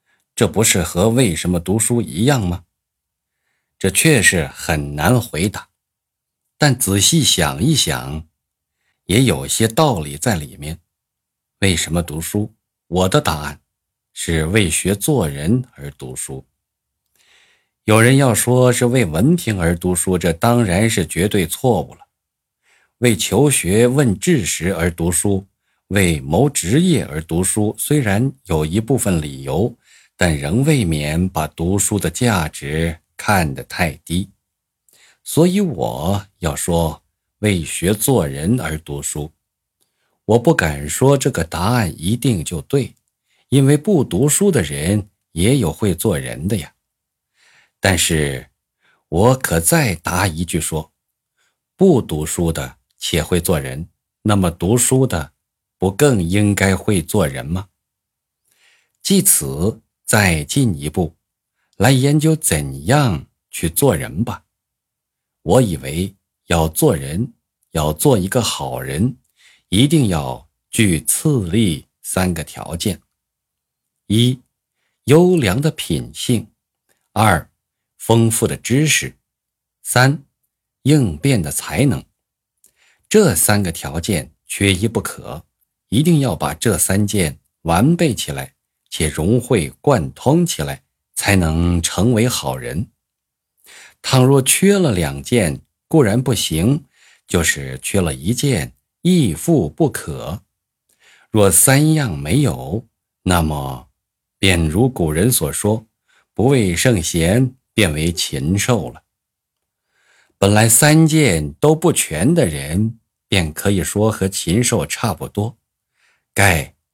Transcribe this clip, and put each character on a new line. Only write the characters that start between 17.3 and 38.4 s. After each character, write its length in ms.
有 140
人 180
要 160
说 380
是 140
为 200
文 300
凭 240
而 160
读 200
书， 200
这 160
当 320
然 240
是 180
绝 220
对 200
错 340
误 140
了。 60
为 180
求 320
学 380
问 320
知 260
识 300
而 160
读 200
书， 360
为 340
谋 260
职 320
业 240
而 200
读 200
书， 360
虽 200
然 320
有 200
一 160
部 160
分 240
理 220
由， 340
但 220
仍 260
未 220
免 420
把 200
读 320
书 180
的 140
价 360
值 520
看 340
得 120
太 300
低。 240
所 240
以 120
我 640
要 180
说 460
为 240
学 320
做 320
人 340